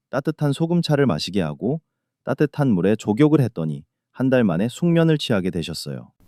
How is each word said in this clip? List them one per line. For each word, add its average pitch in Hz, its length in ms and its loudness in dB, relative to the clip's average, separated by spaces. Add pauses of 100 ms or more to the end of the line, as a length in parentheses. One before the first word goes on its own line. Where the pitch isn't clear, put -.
따뜻한 147 420 -4
소금차를 160 540 0
마시게 87 360 -2
하고 85 400 -4 (420)
따뜻한 139 480 0
물에 95 240 4
족욕을 123 460 2
했더니 76 420 -4 (280)
한 131 180 -4
달 127 140 4
만에 95 240 0
숙면을 165 500 2
취하게 95 340 -2
되셨어요. 76 600 -8 (160)